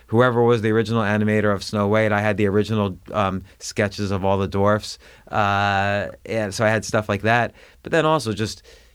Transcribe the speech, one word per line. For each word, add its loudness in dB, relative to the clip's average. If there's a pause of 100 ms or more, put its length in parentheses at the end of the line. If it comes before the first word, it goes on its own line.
whoever 4
was 4
the 0
original 0
animator 2
of -4
Snow -2
White, 2
I 2
had 0
the 2
original, 0 (140)
um, -2 (160)
sketches -4
of -2
all 4
the -2
dwarfs. 0 (320)
Uh, 0 (180)
and -4
so 0
I 4
had 0
stuff -2
like -2
that. 0 (300)
But -8
then 2
also 0
just, -6 (320)